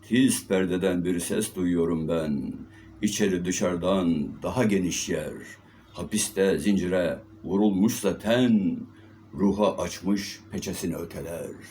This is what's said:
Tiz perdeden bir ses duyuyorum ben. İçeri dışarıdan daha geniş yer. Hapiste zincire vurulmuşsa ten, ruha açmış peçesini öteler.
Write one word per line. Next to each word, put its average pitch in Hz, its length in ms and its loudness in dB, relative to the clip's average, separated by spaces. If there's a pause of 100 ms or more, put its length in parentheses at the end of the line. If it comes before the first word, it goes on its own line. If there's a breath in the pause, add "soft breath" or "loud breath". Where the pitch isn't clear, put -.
Tiz 120 460 2
perdeden 90 560 2
bir 87 160 0
ses - 340 -2
duyuyorum 85 540 0
ben. 76 460 -2 (480 loud breath)
İçeri 95 420 0
dışarıdan 87 840 0 (140)
daha 90 220 0
geniş 92 440 0
yer. 78 240 -4 (600 loud breath)
Hapiste 95 640 0
zincire 90 600 2 (260)
vurulmuşsa 98 720 2
ten, 110 600 2 (560 loud breath)
ruha 98 420 2
açmış 95 640 -4 (100)
peçesini 85 460 -6
öteler. 82 540 -10 (200)